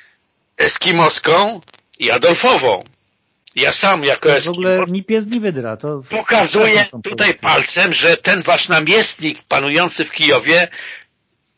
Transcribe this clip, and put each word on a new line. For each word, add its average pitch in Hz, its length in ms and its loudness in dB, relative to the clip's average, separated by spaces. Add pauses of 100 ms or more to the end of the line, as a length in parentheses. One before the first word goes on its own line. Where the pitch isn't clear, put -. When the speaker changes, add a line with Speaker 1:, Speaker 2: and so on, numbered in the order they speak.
(580)
Speaker 1:
eskimoską 170 1040 0 (380)
i 117 120 0
adolfową. 123 720 2 (720)
Ja 135 160 0
sam 185 320 0
jako 139 260 2
Speaker 2:
To 143 60 6
jest 143 120 0
w - 20 -4
ogóle 180 240 -2
Speaker 1:
Eskimos 185 180 -2
Speaker 2:
ni 190 120 -4
pies, 220 220 -2
ni 226 140 -4
wydra. 131 380 -6
To 147 320 -10
Speaker 1:
pokazuję 214 560 0
Speaker 2:
przepraszam 208 360 0
tą - 80 -10
Speaker 1:
tutaj 208 180 0
Speaker 2:
pozycję. 170 220 -2
Speaker 1:
palcem, 170 440 0
że 165 240 2
ten 190 240 0
wasz 165 280 0
namiestnik 160 720 0
panujący 147 640 -2
w - 60 -16
Kijowie, 151 560 2 (920)